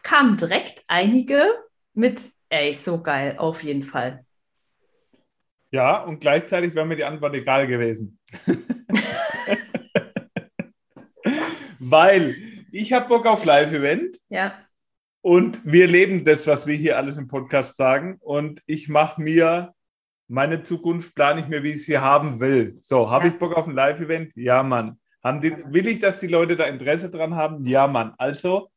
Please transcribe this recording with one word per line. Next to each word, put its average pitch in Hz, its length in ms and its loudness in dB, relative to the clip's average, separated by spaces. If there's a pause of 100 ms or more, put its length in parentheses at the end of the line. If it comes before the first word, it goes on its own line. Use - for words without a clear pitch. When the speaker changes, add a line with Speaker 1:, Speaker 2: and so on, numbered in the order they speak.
Speaker 1:
kamen 262 360 4
direkt 170 500 -4
einige 247 560 2 (500)
mit, 226 280 0 (280)
ey, 147 240 -2
so 165 280 -6
geil, 139 360 -4
auf 160 260 -4
jeden 143 200 -4
Fall. 131 420 -8 (1500)
Speaker 2:
Ja, 135 320 2
und 156 180 -12
gleichzeitig 175 540 0
wäre 156 100 -2
mir 165 100 -4
die 151 80 -6
Antwort 143 320 -6
egal 135 320 0
gewesen. 117 520 -4 (260)
<laughs> - 140 0 (3250)
Weil 156 560 4 (360)
ich 208 220 -4
hab 247 140 0
Bock 233 180 2
auf 214 200 2
Live-Event. 151 720 2 (120)
Speaker 1:
Ja. 196 280 -6 (640)
Speaker 2:
Und 180 440 4
wir 175 220 8
leben 180 360 4
das, 151 240 4
was 143 200 2
wir 147 80 -2
hier 147 220 0
alles 139 200 -4
im 139 100 -12
Podcast 131 500 -4
sagen. 139 440 0
Und 147 460 -8
ich 151 220 -8
mach 151 280 2
mir, 165 560 0 (540)
meine 151 360 -2
Zukunft 170 520 -6
plane 151 260 2
ich 139 60 -8
mir, 147 160 -6
wie 147 80 -4
ich 151 140 -10
sie 147 120 0
haben 139 420 2
will. 131 420 0
So, 120 280 2
hab 135 140 2
Speaker 1:
Ja. 170 60 4
Speaker 2:
ich 170 100 -4
Bock 170 160 -4
auf 160 120 -2
ein 156 60 -8
Live-Event? 156 640 -2
Ja, 123 280 2
Mann. 120 360 -4 (260)
Haben 143 160 -2
die, 160 140 -2 (180)
will 190 140 2
ich, 226 100 -2
dass 196 220 -2
die 185 80 -8
Leute 170 280 2
da 156 100 0
Interesse 143 440 -4
dran 165 260 -6
haben? 156 300 -4
Ja, 135 220 4
Mann. 117 320 -2
Also? 160 580 -4